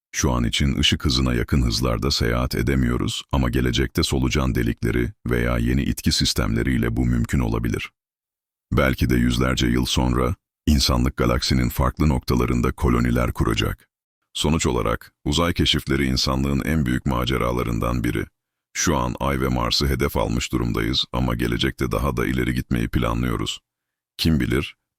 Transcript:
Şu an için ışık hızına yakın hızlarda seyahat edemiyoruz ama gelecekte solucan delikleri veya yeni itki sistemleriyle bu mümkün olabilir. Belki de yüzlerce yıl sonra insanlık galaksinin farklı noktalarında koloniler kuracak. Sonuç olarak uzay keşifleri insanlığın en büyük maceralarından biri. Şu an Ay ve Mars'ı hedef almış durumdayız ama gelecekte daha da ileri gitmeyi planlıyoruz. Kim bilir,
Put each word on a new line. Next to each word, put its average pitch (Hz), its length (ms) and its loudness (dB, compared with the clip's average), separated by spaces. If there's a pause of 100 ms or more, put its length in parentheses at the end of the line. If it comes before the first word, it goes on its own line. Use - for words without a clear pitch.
(120)
Şu - 200 0
an 60 120 2
için 65 360 0
ışık - 260 2
hızına 64 280 2
yakın 60 280 0
hızlarda 60 500 0
seyahat 60 440 -2
edemiyoruz 60 760 0
ama 64 180 2
gelecekte 64 540 0
solucan 65 520 0
delikleri 58 560 0 (160)
veya 60 300 0
yeni 62 260 0
itki - 280 -2
sistemleriyle 57 840 0
bu 62 80 2
mümkün 60 340 0
olabilir. 57 520 -2 (840)
Belki 65 360 2
de 62 60 2
yüzlerce 62 520 2
yıl 62 180 2
sonra 62 500 0 (320)
insanlık 65 500 2
galaksinin 60 520 0
farklı 71 400 0
noktalarında 62 600 0
koloniler 60 640 0
kuracak. 55 560 -2 (440)
Sonuç 78 320 0
olarak 58 480 -2 (120)
uzay 82 280 0
keşifleri 69 520 0
insanlığın 65 600 0
en 76 200 0
büyük 64 200 -2
maceralarından 60 960 -2
biri. 53 220 -2 (480)
Şu 78 240 0
an 62 220 -2
Ay 67 220 -2
ve 65 60 0
Mars'ı 62 400 0
hedef 69 300 0
almış 57 340 -2
durumdayız 58 600 0
ama 60 220 0
gelecekte 60 560 -2
daha 60 260 -2
da 58 80 0
ileri 62 280 0
gitmeyi 60 340 -2
planlıyoruz. 58 720 -2 (580)
Kim 80 220 4
bilir, 62 360 -2 (240)